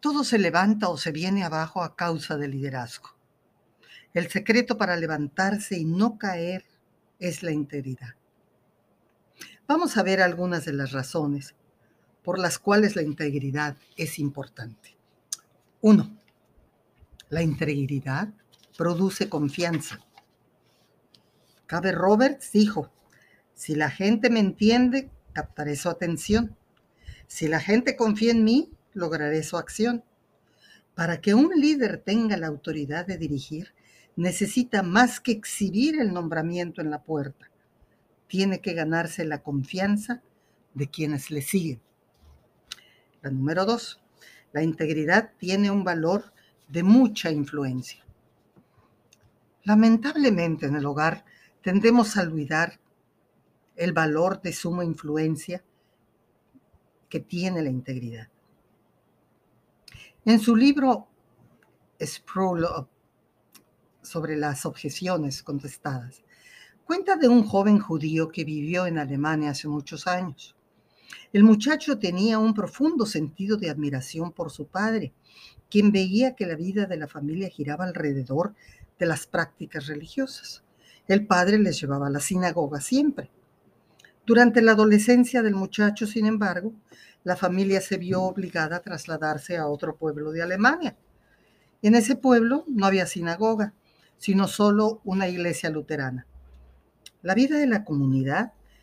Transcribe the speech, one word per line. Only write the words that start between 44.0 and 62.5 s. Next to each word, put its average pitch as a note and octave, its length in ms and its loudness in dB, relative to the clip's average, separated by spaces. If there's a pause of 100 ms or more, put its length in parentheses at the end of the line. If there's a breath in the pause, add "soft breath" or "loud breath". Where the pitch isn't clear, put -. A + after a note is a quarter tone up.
la D3 100 -2
integridad D#3+ 760 0
tiene G3 340 0
un G3+ 100 2
valor F3 500 -2 (360 soft breath)
de E3 160 -4
mucha G#3 480 6
influencia. C#3 720 -4 (1600)
Lamentablemente, A3 1000 4
en C#3+ 100 -2
el C#3+ 100 -4
hogar D3+ 380 -2 (360 soft breath)
tendemos G#3+ 560 4
a G3 60 2
olvidar D#3 560 -2 (960)
el E3+ 180 -2
valor E3 480 0
de F3 120 -6
suma F3 320 -4
influencia D#3+ 800 -4 (1400)
que E3 100 -6
tiene F3 440 -4
la C#3 80 -2
integridad. B2 580 -8 (2000 loud breath)
En A3 140 6
su A3+ 160 4
libro C4+ 500 4 (960)
Sproul, F3 640 -2 (1300)